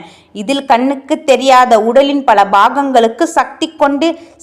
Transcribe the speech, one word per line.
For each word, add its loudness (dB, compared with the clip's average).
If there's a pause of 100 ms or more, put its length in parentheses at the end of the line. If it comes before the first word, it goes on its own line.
(340)
இதில் -6
கண்ணுக்கு -2
தெரியாத 2
உடலின் 0
பல 2
பாகங்களுக்கு 0
சக்தி -4
கொண்டு -2 (240)